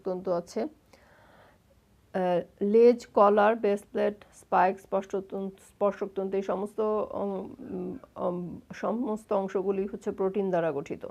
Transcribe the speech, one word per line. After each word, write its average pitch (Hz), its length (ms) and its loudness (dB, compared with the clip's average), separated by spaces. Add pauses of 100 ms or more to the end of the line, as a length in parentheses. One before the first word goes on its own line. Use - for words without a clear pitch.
তন্তু 185 280 -4
আছে। 175 300 -4
আহ, - 1600 -14 (420)
লেজ, 233 520 6
কলার, 208 420 6
বেস 208 360 0
প্লেট, 208 420 -2
স্পাইক, 190 460 2
স্পর্শতন-, 196 720 -6
স্পর্শক 196 640 -2
তন্তু, 190 220 -2
এই 196 60 -2
সমস্ত 202 380 -4 (280)
অং-, 196 500 -6
উম, 185 380 -10 (180)
অম-, 180 580 -8
সমস্ত 220 600 -4
অংশগুলি 196 580 -2
হচ্ছে 208 200 -8
প্রোটিন 190 380 -2
দ্বারা 165 220 0
গঠিত। 143 400 -8